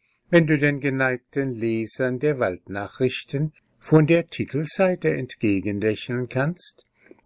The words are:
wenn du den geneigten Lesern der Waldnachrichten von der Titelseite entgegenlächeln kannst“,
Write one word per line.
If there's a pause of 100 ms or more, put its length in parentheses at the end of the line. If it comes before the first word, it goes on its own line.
(280)
wenn
du
den
geneigten
Lesern
der
Waldnachrichten (240)
von
der
Titelseite
entgegenlächeln
kannst“, (420)